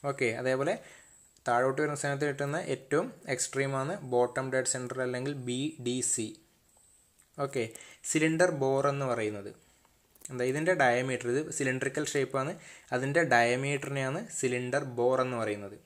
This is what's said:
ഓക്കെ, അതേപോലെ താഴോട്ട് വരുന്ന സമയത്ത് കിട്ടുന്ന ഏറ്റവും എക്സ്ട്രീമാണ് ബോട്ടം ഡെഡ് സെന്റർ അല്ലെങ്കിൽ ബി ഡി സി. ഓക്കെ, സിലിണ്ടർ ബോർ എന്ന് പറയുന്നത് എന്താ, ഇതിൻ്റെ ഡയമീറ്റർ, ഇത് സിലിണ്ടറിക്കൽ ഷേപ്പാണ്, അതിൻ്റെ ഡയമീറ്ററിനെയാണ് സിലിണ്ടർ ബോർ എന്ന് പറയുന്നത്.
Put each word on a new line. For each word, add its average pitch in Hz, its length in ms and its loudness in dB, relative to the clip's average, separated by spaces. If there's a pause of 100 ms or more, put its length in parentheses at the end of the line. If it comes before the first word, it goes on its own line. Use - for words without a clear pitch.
(100)
ഓക്കെ, 135 180 0 (120)
അതേപോലെ 131 340 0 (720)
താഴോട്ട് 131 340 2
വരുന്ന 147 200 -2
സമയത്ത് 143 280 0
കിട്ടുന്ന 143 280 -2 (160)
ഏറ്റവും 156 320 -2 (280)
എക്സ്ട്രീമാണ് 135 580 -2 (200)
ബോട്ടം 123 420 4
ഡെഡ് 127 180 2
സെന്റർ 127 340 -4
അല്ലെങ്കിൽ 127 260 -2 (160)
ബി 123 120 0 (260)
ഡി 123 100 2 (160)
സി. 110 140 -2 (1160)
ഓക്കെ, 135 180 -2 (480)
സിലിണ്ടർ 160 400 4 (120)
ബോർ 135 300 4
എന്ന് 139 200 -2
പറയുന്നത് 107 380 -4 (800)
എന്താ, 123 200 -4
ഇതിൻ്റെ 156 220 0 (100)
ഡയമീറ്റർ, 123 520 2
ഇത് 151 220 0
സിലിണ്ടറിക്കൽ 135 560 0
ഷേപ്പാണ്, 139 400 0 (440)
അതിൻ്റെ 139 260 2 (100)
ഡയമീറ്ററിനെയാണ് 139 880 2 (180)
സിലിണ്ടർ 123 460 0 (140)
ബോർ 127 260 4
എന്ന് 127 180 -2
പറയുന്നത്. 104 440 -4